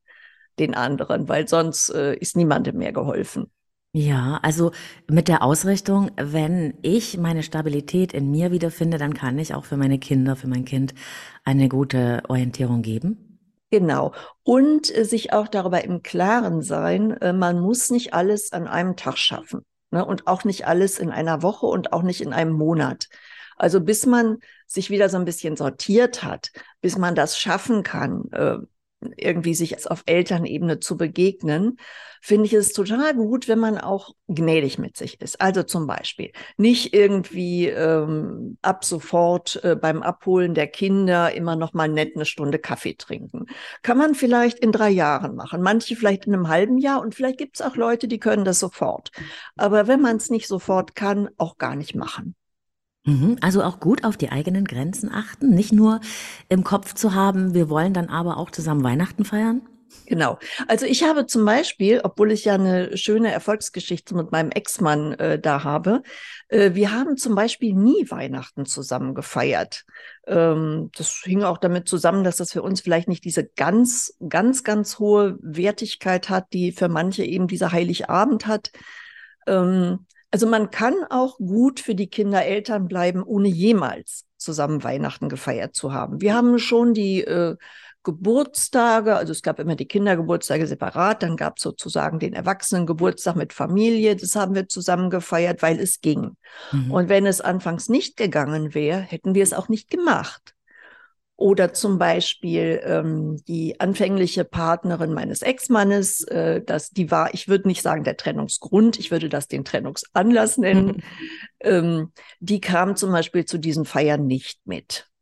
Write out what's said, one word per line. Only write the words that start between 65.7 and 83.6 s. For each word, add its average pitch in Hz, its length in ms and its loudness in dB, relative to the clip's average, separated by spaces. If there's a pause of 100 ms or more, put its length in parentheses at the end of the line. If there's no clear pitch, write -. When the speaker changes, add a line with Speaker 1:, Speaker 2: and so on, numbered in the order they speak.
Speaker 1:
äh, 202 260 4
wir 202 180 2
haben 262 260 -2
zum 226 180 -2
Beispiel 220 380 0
nie 247 360 4
Weihnachten 135 560 -8
zusammen 131 500 -6
gefeiert. 127 680 -4 (420)
Ähm, 160 680 0
das - 280 -6
hing 190 200 0
auch 180 140 0
damit 180 300 0
zusammen, 185 360 2
dass 175 140 0
das 175 140 -6
für - 100 -4
uns 190 200 -2
vielleicht 170 260 0
nicht 175 160 -4
diese 165 220 -2
ganz, - 720 0 (120)
ganz, 226 360 2
ganz 214 360 -2
hohe 208 420 4
Wertigkeit 185 880 -2
hat, 185 240 -2
die 180 180 0
für 175 180 0
manche 180 340 0
eben 180 240 0
dieser 175 240 -2
Heiligabend 175 760 2
hat. 214 260 -4 (760)
Ähm, 185 580 2 (260)
also 226 160 2
man 220 220 2
kann 240 260 0 (140)
auch 262 280 0
gut 226 420 2
für 220 160 -4
die 190 120 -2
Kinder 196 380 0
Eltern 208 420 -2
bleiben, 180 360 0
ohne 202 240 2
jemals 180 800 0 (120)